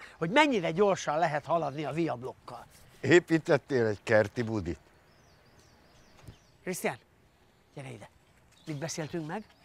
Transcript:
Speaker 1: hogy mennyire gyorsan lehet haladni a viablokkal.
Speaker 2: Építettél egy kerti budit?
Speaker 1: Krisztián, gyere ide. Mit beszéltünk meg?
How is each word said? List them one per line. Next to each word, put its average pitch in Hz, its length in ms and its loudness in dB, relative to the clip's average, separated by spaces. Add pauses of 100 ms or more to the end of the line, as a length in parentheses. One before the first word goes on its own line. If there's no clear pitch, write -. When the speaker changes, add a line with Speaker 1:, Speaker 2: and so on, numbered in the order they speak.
(180)
Speaker 1:
hogy 165 120 -4
mennyire 233 420 4
gyorsan 165 460 2
lehet 151 280 0
haladni 151 400 -2
a 131 60 -6
viablokkal. 127 720 -6 (360)
Speaker 2:
Építettél 151 840 4
egy 107 180 -2
kerti 107 400 2
budit? 104 360 -4 (1800)
Speaker 1:
Krisztián, 175 340 -6 (760)
gyere 131 180 -14
ide. 104 180 -18 (560)
Mit 151 120 -10
beszéltünk 156 500 -8
meg? 202 160 -10 (220)